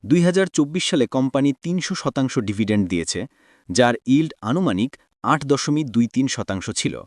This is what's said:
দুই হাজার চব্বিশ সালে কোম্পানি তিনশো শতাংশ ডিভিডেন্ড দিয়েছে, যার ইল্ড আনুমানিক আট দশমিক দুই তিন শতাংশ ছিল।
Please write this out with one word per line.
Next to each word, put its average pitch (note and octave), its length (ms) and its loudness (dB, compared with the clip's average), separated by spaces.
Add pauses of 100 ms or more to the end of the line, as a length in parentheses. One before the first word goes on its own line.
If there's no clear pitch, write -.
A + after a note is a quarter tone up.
দুই C#3+ 180 4
হাজার F3+ 240 4 (100)
চব্বিশ D#3 320 0
সালে C#3 180 2
কোম্পানি C3+ 440 0 (120)
তিনশো F3+ 400 -4
শতাংশ C3+ 320 -2 (140)
ডিভিডেন্ড G#2 400 0
দিয়েছে, F2 320 -4 (480)
যার A#2+ 260 4 (220)
ইল্ড D#3 160 0 (100)
আনুমানিক B2+ 500 0 (320)
আট C3+ 160 0 (100)
দশমিক D3+ 400 0
দুই A#2 180 2
তিন C3 200 0
শতাংশ G2 380 -6 (140)
ছিল। F2+ 160 -4 (100)